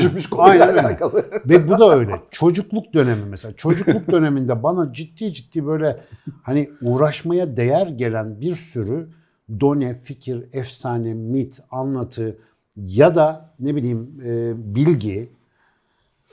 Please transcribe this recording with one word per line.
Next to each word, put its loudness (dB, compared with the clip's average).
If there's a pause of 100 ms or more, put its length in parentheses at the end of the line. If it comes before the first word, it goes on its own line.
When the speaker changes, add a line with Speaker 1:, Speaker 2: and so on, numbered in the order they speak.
Speaker 1:
düşünmüş 0
konuyla 6 (140)
Speaker 2:
Aynen 6
öyle. 4
Speaker 1:
alakalı. -2 (100)
<laughs> -8
Speaker 2:
Ve 6
bu 4
da 8
öyle. 0 (200)
Çocukluk -2
dönemi 2
mesela. -14
Çocukluk 0
döneminde 0
bana -2
ciddi -10
ciddi -10
böyle -2 (440)
hani -2 (120)
uğraşmaya -2
değer 0
gelen -6
bir -6
sürü -8 (500)
done, 0
fikir, -12 (100)
efsane, -6
mit, -6 (120)
anlatı -8 (400)
ya 4
da 0 (100)
ne -4
bileyim, -6
e, -4 (220)
bilgi 0 (1040)